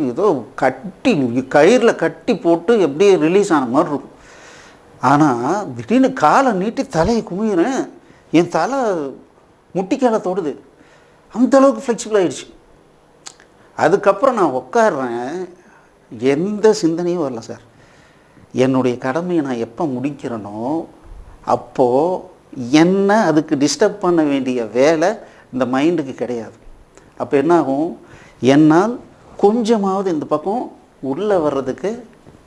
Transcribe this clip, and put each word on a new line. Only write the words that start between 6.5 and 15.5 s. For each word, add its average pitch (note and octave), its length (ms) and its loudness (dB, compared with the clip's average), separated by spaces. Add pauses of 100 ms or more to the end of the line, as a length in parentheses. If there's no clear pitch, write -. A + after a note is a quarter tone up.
நீட்டி A3+ 240 -4 (120)
தலையை G3+ 340 0
குமிகிறேன், G#3 500 -2 (580)
என் F3 200 -2
தலை B3 220 -2 (960)
முட்டிக்கால A3 540 -2
தொடுது, E3+ 260 -6 (760)
அந்த A#3 240 0
அளவுக்கு C4 300 4
ஃப்ளெக்சிபிள் G#3+ 340 -2
ஆயிடுச்சு. D3 280 -4 (1300)
அதுக்கப்புறம் G3 640 2
நான் C3+ 220 0
உட்கார்றேன், C3+ 760 -2 (1000)